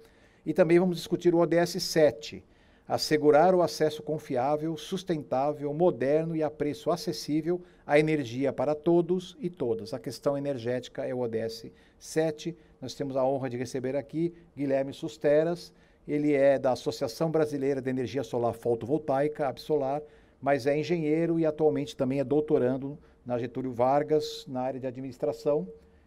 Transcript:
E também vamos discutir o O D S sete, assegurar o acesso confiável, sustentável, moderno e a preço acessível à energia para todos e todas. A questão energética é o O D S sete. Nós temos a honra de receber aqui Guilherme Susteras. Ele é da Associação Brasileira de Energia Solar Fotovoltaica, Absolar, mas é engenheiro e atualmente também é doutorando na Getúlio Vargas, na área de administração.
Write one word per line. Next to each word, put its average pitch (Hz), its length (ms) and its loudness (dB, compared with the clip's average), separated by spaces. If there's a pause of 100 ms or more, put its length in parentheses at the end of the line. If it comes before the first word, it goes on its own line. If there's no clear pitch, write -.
(460)
E 156 80 -2
também 170 240 6
vamos 180 200 2
discutir 175 360 2
o 170 60 6
O 170 80 4
D 160 80 2
S 170 240 2
sete, - 640 2 (440)
assegurar 147 680 6
o 180 80 4
acesso 156 400 -2
confiável, 151 760 -2
sustentável, 147 960 -4
moderno 156 600 2
e 156 80 -2
a 151 80 -2
preço 147 400 -2
acessível 165 720 -4 (200)
à 143 140 4
energia 139 560 0
para 143 220 0
todos 175 640 0
e 175 100 -4
todas. 113 420 -4
A 131 60 -6
questão 143 400 -4
energética 127 640 -6
é 131 80 -6
o 127 100 -4
O 123 60 -2
D 110 120 -4
S - 340 -8 (240)
sete. 160 580 -2 (240)
Nós 127 140 -12
temos 135 240 -6
a 131 80 2
honra 135 240 -2
de 120 80 -6
receber 127 380 -6
aqui 156 400 -4 (200)
Guilherme 135 380 -2
Susteras. 156 800 0 (340)
Ele 147 260 2
é 139 260 6
da 127 140 2
Associação 147 580 -2
Brasileira 147 500 0
de 127 80 -4
Energia 127 340 -2
Solar 120 300 -2
Fotovoltaica, 143 920 -2
Absolar, 139 560 -2 (360)
mas 135 280 0
é 143 100 2
engenheiro 165 640 0
e 160 80 2
atualmente 151 480 0
também 135 240 0
é 139 40 2
doutorando 139 760 0 (260)
na 123 140 -2
Getúlio 127 340 -6
Vargas, 147 720 2
na 127 140 -6
área 131 180 -4
de 120 60 -6
administração. 135 840 -2 (400)